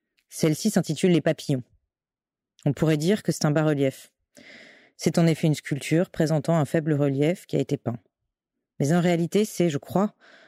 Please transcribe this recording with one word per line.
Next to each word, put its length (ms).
Celle-ci 400
s'intitule 400
Les 100
Papillons. 420
On 80
pourrait 240
dire 260
que 80
c'est 140
un 60
bas-relief. 600
C'est 220
en 80
effet 220
une 60
sculpture 540
présentant 480
un 80
faible 300
relief 500
qui 120
a 40
été 160
peint. 220
Mais 140
en 80
réalité, 420
c'est, 240
je 100
crois, 360